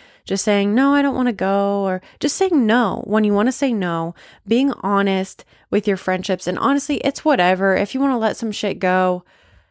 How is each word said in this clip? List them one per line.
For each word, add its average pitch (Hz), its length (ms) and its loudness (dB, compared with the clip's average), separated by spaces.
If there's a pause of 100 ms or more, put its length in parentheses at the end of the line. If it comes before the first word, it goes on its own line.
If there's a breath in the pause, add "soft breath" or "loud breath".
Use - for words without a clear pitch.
(260 soft breath)
just 196 180 -4
saying, 202 300 2
"No, 269 200 4
I 285 100 2
don't 277 120 0
wanna 247 160 0
go," 202 520 0
or 185 180 -2 (180 loud breath)
just 294 160 -2
saying 349 300 2
no 214 400 2
when 214 180 2
you 208 100 2
wanna 214 180 2
say 262 200 -2
no, 170 440 -4 (320 loud breath)
being 254 340 2
honest 196 640 0 (240 soft breath)
with 208 180 0
your 196 100 2
friendships. 185 500 -4
And 185 100 -2
honestly, 277 400 0
it's - 260 -4
whatever. 190 520 2
If 202 180 -2
you 262 80 -2
wanna 269 160 0
let 220 180 0
some 226 160 -6
shit 196 280 -4
go 185 440 0 (480 soft breath)